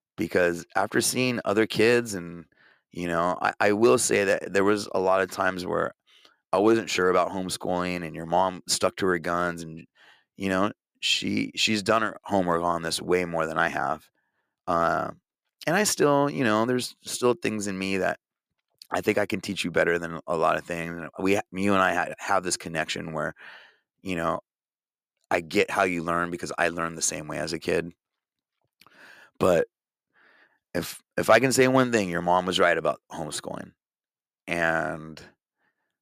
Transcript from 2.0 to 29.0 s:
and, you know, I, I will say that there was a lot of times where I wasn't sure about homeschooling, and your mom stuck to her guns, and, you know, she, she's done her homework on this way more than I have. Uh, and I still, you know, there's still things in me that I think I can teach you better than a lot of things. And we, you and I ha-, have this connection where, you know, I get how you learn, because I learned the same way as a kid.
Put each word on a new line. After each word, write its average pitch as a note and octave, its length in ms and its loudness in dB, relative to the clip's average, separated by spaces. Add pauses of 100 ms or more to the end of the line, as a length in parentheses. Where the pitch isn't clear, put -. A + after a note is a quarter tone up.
and, E2+ 300 -10 (480)
you F2 160 -6
know, E2+ 340 0
I, - 180 0
I G#2 120 4
will A#2+ 260 6
say G#2+ 260 2
that F#2 300 0
there G2 100 4
was G#2 300 0
a F#2 40 0
lot F#2 220 2
of F#2+ 100 0
times F#2 360 -2
where E2+ 260 -2 (580)
I F#2 80 2
wasn't A2 300 4
sure F#2 220 2
about F2+ 200 2
homeschooling, F2+ 760 -4
and D#2+ 100 -12
your D#2+ 80 -10
mom F2+ 420 0
stuck - 300 -2
to G2 100 -2
her F2+ 120 2
guns, F2 440 -2
and, D#2+ 240 -14 (520)
you G2 100 -4
know, F#2+ 240 0 (280)
she, G#2 540 -2
she's G#2+ 280 0
done A2 180 2
her G#2+ 240 -4
homework F2 380 2
on E2+ 200 0
this E2 200 -4
way F2 240 2
more E2 200 -2
than D#2+ 120 -4
I E2+ 100 2
have. D2 400 -4 (580)
Uh, E2 440 0 (560)
and D#3+ 100 0
I G#3+ 80 2
still, C#3+ 460 2
you C#3+ 120 -4
know, A2 220 2
there's B2 380 -2
still B2 320 0
things G#2+ 320 -4
in F#2+ 120 -4
me F#2+ 200 -2
that E2+ 200 -2 (720)
I F2+ 120 -2
think G#2 160 2
I G#2 80 2
can F#2+ 160 -4
teach F#2+ 200 -6
you F2+ 80 -4
better E2+ 280 2
than E2+ 280 -8
a E2 100 -2
lot E2 200 2
of D#2 80 -6
things. E2+ 320 -8
And D#2+ 220 -12
we, G2 200 2 (140)
you G2 220 2
and F#2+ 80 4
I F2+ 120 2
ha-, E2+ 240 -2
have F#2+ 260 0
this F2+ 120 -2
connection E2 560 -6
where, D#2 220 -6 (680)
you F#2 160 -6
know, E2 240 -2 (880)
I F#2 100 2
get F2 300 0
how G2+ 120 2
you F2 200 2
learn, E2+ 280 -2
because E2+ 260 -8
I E2+ 140 2
learned E2+ 260 -6
the D#2+ 60 -6
same D#2 260 -4
way D#2 100 -8
as D#2 140 -4
a E2 60 -4
kid. E2+ 340 -2 (1500)